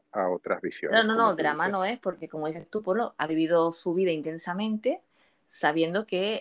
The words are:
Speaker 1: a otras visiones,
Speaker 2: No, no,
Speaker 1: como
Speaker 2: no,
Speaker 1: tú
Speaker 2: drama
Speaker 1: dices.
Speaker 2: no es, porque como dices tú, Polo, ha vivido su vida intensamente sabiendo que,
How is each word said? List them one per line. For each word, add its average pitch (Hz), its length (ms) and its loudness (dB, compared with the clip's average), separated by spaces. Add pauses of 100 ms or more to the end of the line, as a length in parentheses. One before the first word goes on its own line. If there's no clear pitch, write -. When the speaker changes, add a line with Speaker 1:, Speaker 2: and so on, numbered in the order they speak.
(120)
Speaker 1:
a 95 180 0
otras 90 300 -2
visiones, 139 440 0
Speaker 2:
No, - 0 -
no, 220 120 0
Speaker 1:
como 226 160 4
Speaker 2:
no, 170 40 -2
Speaker 1:
tú 156 80 -2
Speaker 2:
drama 151 240 0
Speaker 1:
dices. - 20 -2
Speaker 2:
no 190 160 0
es, 233 140 -4
porque 175 300 -6
como 156 180 -6
dices 160 220 -8
tú, 214 140 -6
Polo, 202 340 -2
ha 151 100 0
vivido 165 440 4
su 165 220 -4
vida 185 180 2
intensamente 185 880 -2 (540)
sabiendo 165 500 2
que, 202 360 0